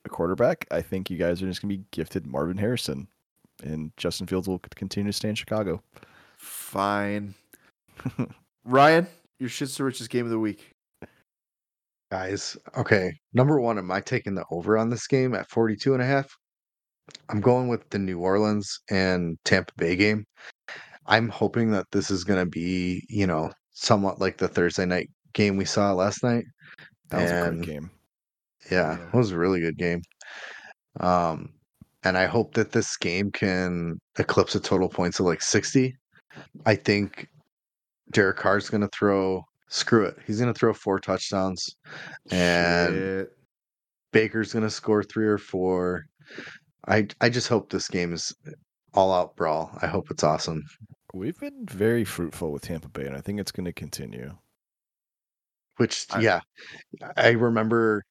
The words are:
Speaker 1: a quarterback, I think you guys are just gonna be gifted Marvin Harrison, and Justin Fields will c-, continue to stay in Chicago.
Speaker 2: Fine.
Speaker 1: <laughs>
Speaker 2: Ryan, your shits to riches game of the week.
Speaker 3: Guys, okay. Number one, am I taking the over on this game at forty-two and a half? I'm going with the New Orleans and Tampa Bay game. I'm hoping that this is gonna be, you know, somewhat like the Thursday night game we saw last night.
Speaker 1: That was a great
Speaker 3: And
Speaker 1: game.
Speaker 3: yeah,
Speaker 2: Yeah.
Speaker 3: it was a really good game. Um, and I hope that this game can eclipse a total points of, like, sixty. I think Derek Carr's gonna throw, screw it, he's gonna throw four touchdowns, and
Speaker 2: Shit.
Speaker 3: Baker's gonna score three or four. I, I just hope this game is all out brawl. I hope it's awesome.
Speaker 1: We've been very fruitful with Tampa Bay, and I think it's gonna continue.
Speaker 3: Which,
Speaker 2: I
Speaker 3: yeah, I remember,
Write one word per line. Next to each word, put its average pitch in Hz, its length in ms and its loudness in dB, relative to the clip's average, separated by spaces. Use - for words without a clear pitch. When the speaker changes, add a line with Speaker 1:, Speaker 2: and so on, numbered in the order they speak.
Speaker 1:
a - 40 -12
quarterback, 110 640 0
I 82 100 0
think 95 280 -6
you 90 80 -8
guys 87 240 0
are 95 40 -4
just 90 160 -6
gonna 101 120 -4
be 95 180 -8
gifted 80 340 -6
Marvin 76 320 -4
Harrison, 104 480 -2
and 78 340 -8
Justin 87 300 -4
Fields 92 220 -2
will 92 100 -2
c-, - 160 -20
continue 101 380 -6
to - 40 -6
stay 110 120 -4
in 107 80 -4
Chicago. 104 440 -4
Speaker 2:
Fine. 101 960 -2
Speaker 1:
<laughs> - 600 -8
Speaker 2:
Ryan, 151 420 8
your 127 120 -6
shits 135 260 -6
to 139 80 -2
riches 123 240 -4
game 120 160 0
of 117 60 -4
the 113 80 0
week. 107 340 -4
Speaker 3:
Guys, 95 460 -6
okay. 95 360 2
Number 139 260 6
one, 117 180 2
am 92 140 -4
I 98 80 0
taking 104 340 -4
the 85 160 -4
over 87 260 2
on 113 140 2
this 113 160 -6
game 127 280 2
at - 140 -4
forty-two 113 460 2
and 127 80 0
a 123 40 0
half? 139 200 2
I'm 104 120 -2
going 123 280 4
with 113 220 -4
the 107 80 -4
New 92 200 -2
Orleans 101 640 2
and 92 540 2
Tampa - 320 2
Bay 85 200 0
game. 107 280 2
I'm 113 220 4
hoping 110 420 0
that 98 220 0
this 101 180 0
is 90 140 -2
gonna 92 220 2
be, 90 600 -2
you 101 180 0
know, 80 260 -2
somewhat 98 480 2
like 95 180 0
the 90 100 0
Thursday 90 380 0
night 90 220 -2
game 101 220 2
we 95 80 0
saw 101 280 0
last 95 320 0
night. 120 200 0
Speaker 1:
That 87 120 0
was 87 80 0
a 87 100 0
great 87 120 0
Speaker 3:
And 85 120 -6
Speaker 1:
game. 78 260 -8
Speaker 3:
yeah, 82 280 0
Speaker 2:
Yeah. 85 80 -16
Speaker 3:
it 95 100 -4
was 113 140 4
a 87 80 -4
really 90 220 2
good 80 180 -2
game. 87 240 -2
Um, 87 540 0
and 92 160 2
I 92 80 4
hope - 280 0
that 110 180 0
this - 240 -2
game 95 340 -2
can 90 680 -2
eclipse - 380 2
a 95 40 -2
total 92 280 0
points 90 320 -2
of, 95 60 2
like, 82 160 0
sixty. 127 540 2
I 110 80 6
think 101 540 -2
Derek 98 280 4
Carr's 101 320 2
gonna 104 220 0
throw, 95 500 0
screw - 360 2
it, - 120 -6
he's 107 140 -4
gonna 120 140 0
throw 113 180 2
four 95 280 -2
touchdowns, 95 760 -4
and 87 640 2
Speaker 2:
Shit. 95 380 -4
Speaker 3:
Baker's 110 400 2
gonna 110 180 0
score 104 320 0
three 110 240 -2
or 104 120 4
four. 90 640 -2
I, 104 180 4
I 120 80 4
just 120 200 -2
hope 110 220 0
this - 180 -4
game 87 240 -2
is - 200 -8
all 95 180 6
out 90 240 0
brawl. 80 340 0
I 85 40 0
hope 87 240 -4
it's - 140 -2
awesome. 78 380 0
Speaker 1:
We've 101 260 -8
been 277 280 -12
very 113 380 0
fruitful 82 480 -6
with 69 100 -8
Tampa 78 260 -10
Bay, 69 180 -10
and 69 100 -8
I 71 40 -10
think 101 200 -6
it's 92 120 -8
gonna 87 200 -6
continue. 64 640 -12
Speaker 3:
Which, - 340 0
Speaker 2:
I 104 100 -2
Speaker 3:
yeah, 95 200 4
I 120 140 6
remember, 113 800 2